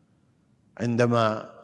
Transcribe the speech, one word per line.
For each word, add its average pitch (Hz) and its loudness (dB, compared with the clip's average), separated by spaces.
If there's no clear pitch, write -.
عندما 117 0